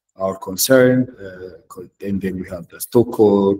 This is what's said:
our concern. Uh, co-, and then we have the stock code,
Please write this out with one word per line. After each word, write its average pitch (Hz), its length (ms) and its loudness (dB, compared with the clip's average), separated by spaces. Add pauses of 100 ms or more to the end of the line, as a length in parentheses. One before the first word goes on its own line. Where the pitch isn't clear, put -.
(200)
our 95 180 -4
concern. 127 580 2 (300)
Uh, 92 260 -16 (160)
co-, 90 220 -18 (120)
and 98 200 -6
then 95 180 -6
we 92 100 -10
have 85 180 -12
the - 140 -20
stock 120 300 2
code, 101 480 2